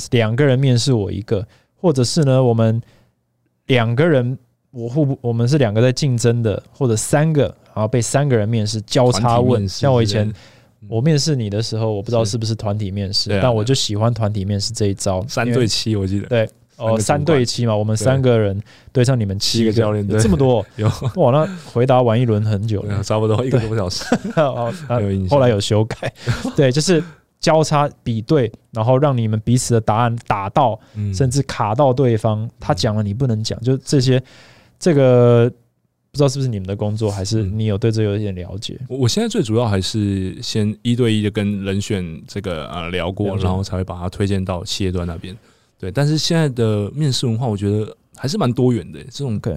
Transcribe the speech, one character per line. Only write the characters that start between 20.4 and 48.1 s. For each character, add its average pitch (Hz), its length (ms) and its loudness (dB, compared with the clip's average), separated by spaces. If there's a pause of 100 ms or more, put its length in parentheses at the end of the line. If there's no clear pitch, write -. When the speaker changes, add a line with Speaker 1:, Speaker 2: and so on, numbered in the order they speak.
Speaker 2:
对。 110 80 -4
<laughs> - 0 -
有。 107 80 2 (240)
Speaker 1:
哇， 147 160 4
那 151 180 2 (220)
回 120 140 2
答 127 160 4
完 117 180 2
一 127 60 2
轮 107 180 2
很 107 240 -2
久 104 140 -2
了。 104 80 -8
Speaker 2:
对 101 80 -4
啊， 98 40 -2
差 110 160 -2
不 110 80 0
多 110 200 2
一 135 40 -4
个 139 120 2
多 110 160 -4
小 95 120 -2
时。 - 140 -8 (320)
Speaker 1:
对。 160 80 2
<laughs> - 0 -
哦， 123 300 -2 (160)
那 123 80 0
Speaker 2:
很 107 80 0
有 98 60 -2
印 98 100 0
象。 92 80 -2
Speaker 1:
后 143 100 4
来 127 80 6
有 110 100 4
修 104 280 2
改。 - 280 -6 (180)
Speaker 2:
<laughs> - 260 -4
Speaker 1:
对， 139 120 4
就 131 120 0
是 165 200 2 (420)
交 160 180 4
叉 147 280 0 (120)
比 113 200 -2
对， 135 280 2 (220)
然 110 140 -4
后 131 120 4
让 143 200 2
你 113 100 0
们 110 140 0
彼 120 160 2
此 - 160 0
的 113 80 4
答 110 160 0
案 117 180 0 (100)
打 98 240 -2
到， 117 300 2 (160)
Speaker 2:
嗯。 104 180 -4
Speaker 1:
甚 127 160 0
至 139 120 2
卡 113 340 -2
到 139 160 4
对 123 260 2
方， 110 400 -2
他 - 160 -4
讲 110 220 0
了 107 80 0
你 101 100 -2
不 131 140 -2
能 110 160 -2
讲， - 160 -6
Speaker 2:
嗯。 113 60 -10
Speaker 1:
就 131 140 2
这 - 200 0
些， 127 240 2 (560)
这 175 160 2
个 123 560 6 (580)
不 - 80 -20
知 147 60 2
道 139 60 4
是 135 100 -4
不 - 20 -4
是 131 60 -2
你 113 100 -4
们 92 80 -6
的 98 80 -4
工 104 220 -2
作， 110 160 -2
还 98 140 -4
是 110 180 -2
你 104 220 -2
有 110 120 0
对 113 140 0
这 110 120 0
有 101 120 0
一 104 40 -4
点 104 140 -4
了 90 260 -10
解？ - 200 -10
Speaker 2:
嗯。 131 120 -10
我， - 80 -6
我 - 100 2
现 208 120 0
在 233 60 0
最 208 160 -2
主 107 140 0
要 120 100 0
还 98 140 0
是 98 600 -4
先 107 320 -2 (100)
一 120 120 0
对 117 180 2
一 107 80 0
的 104 80 0
跟 101 360 -4
人 95 160 -2
选 90 440 -6
这 - 140 -10
个， 87 300 -8
呃， 85 220 -8
聊 90 200 -2
过， 101 160 -4
Speaker 1:
了 95 100 -4
解。 92 60 -2
Speaker 2:
然 90 100 0
后 95 80 -2
才 98 140 -6
会 92 80 -2
把 90 160 -8
他 90 80 -6
推 101 180 -2
荐 98 180 -2
到 90 200 -6
企 - 220 -6
业 92 60 -2
端 90 140 -4
那 85 120 -8
边。 95 200 -14 (400)
对， 95 140 -10
但 139 160 0
是 156 100 0
现 165 200 -2
在 160 100 2
的 110 440 0
面 147 200 -2
试 127 160 -2
文 113 100 0
化， 127 80 -4
我 107 120 -2
觉 101 120 0
得 104 240 -2 (220)